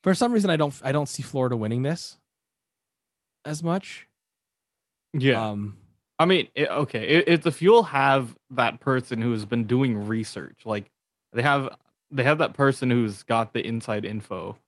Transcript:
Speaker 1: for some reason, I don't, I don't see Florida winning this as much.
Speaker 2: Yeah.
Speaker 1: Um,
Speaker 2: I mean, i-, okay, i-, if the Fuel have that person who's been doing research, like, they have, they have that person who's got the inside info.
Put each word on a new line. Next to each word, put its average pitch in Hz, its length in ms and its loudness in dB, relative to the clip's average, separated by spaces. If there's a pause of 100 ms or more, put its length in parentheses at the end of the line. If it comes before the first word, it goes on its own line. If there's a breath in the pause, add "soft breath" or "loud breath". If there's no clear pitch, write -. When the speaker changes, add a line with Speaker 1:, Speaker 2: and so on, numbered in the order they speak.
Speaker 1:
for 185 120 4
some 240 180 2
reason, 202 180 2
I 160 60 4
don't, 147 180 0 (100)
I 135 80 -2
don't 147 160 0
see - 140 -10
Florida 127 340 -2
winning 113 260 -2
this 156 360 -6 (1300)
as 151 180 -8
much. 170 440 -4 (1040)
Speaker 2:
Yeah. 127 380 2
Speaker 1:
Um, 101 280 -8 (400)
Speaker 2:
I 160 60 6
mean, 180 320 2
i-, 143 100 0
okay, 135 520 0
i-, 202 80 2
if 165 160 2
the 165 100 0
Fuel 214 320 6
have 135 520 2 (140)
that 123 300 0
person 123 420 -2
who's 113 220 0
been 117 200 -2
doing 117 420 0
research, 110 580 -6
like, 104 260 -6 (420)
they 117 100 -2
have, 139 320 0 (360)
they 135 140 -2
have 151 140 4
that - 160 -2
person 139 360 2
who's 113 320 0
got 117 300 0
the 117 140 -4
inside 113 380 -4
info. 101 520 -10 (120)